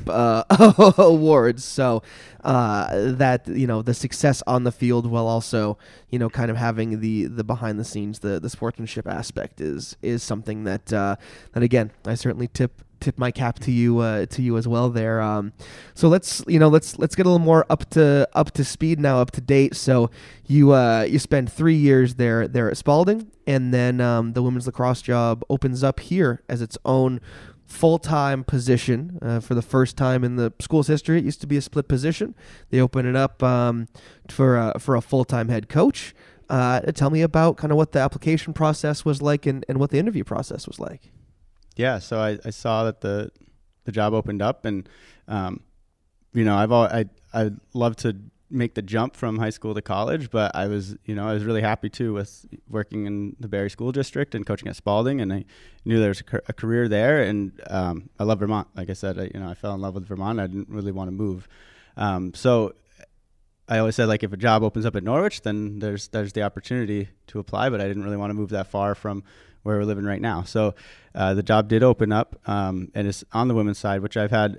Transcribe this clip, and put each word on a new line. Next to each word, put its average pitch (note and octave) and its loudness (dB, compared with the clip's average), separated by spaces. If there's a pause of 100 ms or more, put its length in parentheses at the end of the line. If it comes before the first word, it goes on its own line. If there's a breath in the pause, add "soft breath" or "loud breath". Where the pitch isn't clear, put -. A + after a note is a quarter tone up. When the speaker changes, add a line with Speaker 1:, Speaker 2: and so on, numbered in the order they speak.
Speaker 1:
<laughs> - -10
uh, A2+ 2
<laughs> G3+ 10
awards. D#3 6
So, B2 0 (400 loud breath)
uh, A2 0
that, B2+ 0
you C3 -2
know, A2+ -2
the A#2+ -2
success - 0
on B2 0
the A#2+ 0
field A#2+ 0
while A#2 0
also, A2+ -2 (320 soft breath)
you B2 -4
know, A2+ -2
kind A#2+ -2
of A2+ -4
having A2+ -2
the, A2 -2
the A2+ -6
behind A2+ -4
the A#2 -6
scenes, G#2 -8
the, G2 -4
the - -8
sportsmanship - -8
aspect - -10
is, D2+ -8
is A#2+ -4
something G#2+ -8
that, - -6
uh, G2+ 0 (380 loud breath)
that A#2+ 0
again, A#2 2 (120)
I A2+ -2
certainly A#2+ -4
tip, - -2 (180)
tip - -4
my B2 -2
cap A#2+ -4
to - -2
you, A#2+ 4
uh, A2 0
to - -6
you A#2+ 0
as A#2 -2
well A#2+ 2
there. A2+ 0
Um, G#2+ -2 (400 loud breath)
so E3 6
let's, - 2
you E3 6
know, D#3 10
let's, D#3 4
let's - 0
get F#3 2
a F3+ 4
little E3+ 4
more D#3+ 6
up - 0
to, C#3+ 6
up - 2
to C3+ -2
speed D#3+ -2
now, C3+ 2
up B2 0
to C3+ -8
date. C#3 4
So B2 2 (360 loud breath)
you, C#3 8
uh, A#2 6
you - 2
spend C3+ 0
three D#3+ 4
years C3 6
there, A#2 0
there A#2+ -2
at F#2 -2
Spalding, F#3+ 2 (160)
and B2+ 0
then, B2 2
um, A#2 0
the B2 0
women's B2 -2
lacrosse B2 -2
job A#2+ 0
opens C3 -2
up C3+ 0
here D#3+ 0
as A#2+ -4
its A2+ -8
own C3 2 (460 loud breath)
full-time D3 0
position, B2+ 0
uh, A#2 -2
for A#2+ -4
the A#2 0
first C3 0
time B2+ 0
in B2 -2
the A#2+ 0
school's D3+ 0
history. D3+ 2
It D3 0
used - -4
to D3 -12
be C#3+ 0
a C#3 0
split - -4
position. D3+ -2 (340 soft breath)
They B2+ 2
open B2+ 0
it B2+ 0
up, C3+ -2
um, A#2+ 0 (400 loud breath)
for C3 4
a, A2+ 0
for C3 0
a A#2 2
full-time B2 -2
head A2+ -4
coach. - 0 (360 soft breath)
Uh, B2+ 2
tell C#3+ 0
me D#3+ 2
about D#3+ 4
kinda D3+ 0
what D#3 2
the C#3+ 2
application D#3 -2
process D3+ -2
was C#3+ 0
like D3 0
and, C3+ -2
and C3+ -2
what C#3+ 0
the C#3 2
interview F#3+ -2
process - -8
was - -14
like. - -14 (640)
Speaker 2:
Yeah, A#2+ -2
so A2 -6
I, G#2+ -2
I A2+ -10
saw A2+ -2
that A2 -4
the, G2+ -6 (540)
the A#2+ -8
job G#2+ 0
opened G#2 -4
up, A2 -4
and, G2+ -6 (380 soft breath)
um, F#2+ -8 (720)
you A#2 0
know, G#2+ 4
I've G#2+ 2
al-, A#2 6
I, A2 0 (280)
I'd G#2+ -2 (180)
love A#2+ -2
to G#2+ -6 (340)
make A#2+ -4
the A2 -6
jump A2 -4
from A2 -6
high A2 -2
school G#2+ -8
to G#2 -6
college, A#2+ -4
but G#2+ 0
I F#2 -4
was, G2+ -6
you G#2+ -8
know, G2+ -6
I A2 -4
was G#2 -4
really A2 -2
happy A2 -4
too A2 -6
with - -10 (200)
working G#2+ -6
in G2+ -8
the A#2 -12
Barrie G2+ -4
School A#2+ -8
District C#3 -6
and G#2 -8
coaching - -8
at - -12
Spalding, A#2 -2
and F#2+ -4
I G2 -6 (400 soft breath)
knew A2+ 2
there G#2+ 2
was G2 -4
a - -16
car-, - -8
a G#2+ -8
career A#2 -2
there, B2 2
and, G2+ -4 (140)
um, F2+ -6 (100)
I G2+ -4
love G#2+ 0
Vermont. G#2 -4
Like F#2 -10
I F#2+ -8
said, F#2 -8
I, F#2 -8
you G2 -12
know, F#2+ -10
I F2 -12
fell G2+ -8
in G2 -10
love G2 -8
with F#2+ -10
Vermont. G2+ -6
I F#2+ -4
didn't G2 -10
really G2+ -8
wanna F#2 -8
move. F#2+ -8 (480 soft breath)
Um, F#2 -4
so A#2 0 (960)
I A2+ 0
always A2 0
said, A2+ 2
like, G#2+ -2
if G2+ -6
a G2 -10
job A2 2
opens A2 -2
up G#2 -4
at F#2 -4
Norwich, D3+ -2
then G#2 -6
there's, G2+ -8
there's G#2 -6
the G#2+ -4
opportunity G#2 -6 (200)
to G#2+ -12
apply, A2 -4
but A2+ -2
I G2 -4
didn't G2+ -6
really G2+ -6
wanna G2+ -6
move G#2 -6
that G2 -6
far G2+ -4
from G2+ -10 (380 soft breath)
where G#2+ -2
we're G2+ -2
living G2+ -4
right G2+ -6
now. G2 -4
So, G#2+ -2 (400 soft breath)
uh, F#2+ -2
the G2 -2
job G#2+ 2
did A2+ 2
open A#2 4
up, - -2
um, F#2+ -4
and G#2 -4
it's - -8
on A#2 0
the B2 0
women's G#2 0
side, G2 -4
which G#2 -8
I've G#2 -2
had, G#2+ 0